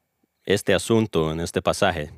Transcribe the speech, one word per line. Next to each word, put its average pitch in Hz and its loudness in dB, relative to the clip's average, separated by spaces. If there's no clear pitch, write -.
este 98 2
asunto 90 0
en 80 -4
este 87 -4
pasaje, 82 -2